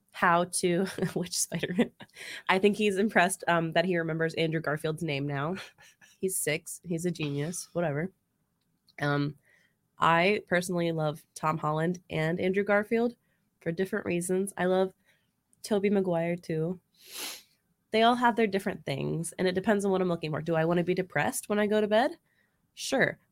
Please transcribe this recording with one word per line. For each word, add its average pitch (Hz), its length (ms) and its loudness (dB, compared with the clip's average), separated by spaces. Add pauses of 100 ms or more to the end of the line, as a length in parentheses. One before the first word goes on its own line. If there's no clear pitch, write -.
(120)
how 175 320 4
to, 175 420 0
<laughs> - 280 -4
which 175 240 -4
Spider-Man? 175 520 -2 (600)
I 185 100 4
think 202 180 4
he's 208 200 2
impressed, 196 500 2
um, 165 260 2
that 170 120 2
he 180 120 2
remembers 165 380 -2
Andrew 160 260 0
Garfield's 156 420 -2
name 143 220 -2
now. 143 300 -4 (680)
He's 190 160 -2
six. - 460 -4
He's 165 220 -4
a 180 60 0
genius. 147 600 -6
Whatever. 165 380 -2 (880)
Um, 143 340 -2 (640)
I 170 480 4
personally 175 440 0
love 156 320 -2 (100)
Tom 156 240 -2
Holland 160 420 0 (100)
and 160 300 -2
Andrew 190 240 0
Garfield 214 520 2 (460)
for 165 100 -4
different 190 340 -4
reasons. 185 500 -2
I 180 100 -2
love 185 280 2 (680)
Tobey 208 260 2
Maguire 175 460 2
too. 170 440 -4 (1120)
They 220 120 4
all 240 120 8
have 240 200 4
their 226 120 2
different 190 380 -4
things, 147 540 -4
and 180 80 2
it 180 80 0
depends 196 280 2
on 202 80 0
what 185 100 2
I'm 185 80 0
looking 170 220 -4
for. 156 100 -4
Do 165 140 0
I 160 100 2
wanna 170 180 2
be 175 100 0
depressed 170 560 -2
when 311 80 0
I 214 80 2
go 214 160 2
to 214 60 0
bed? 226 240 4 (640)
Sure. - 420 0 (140)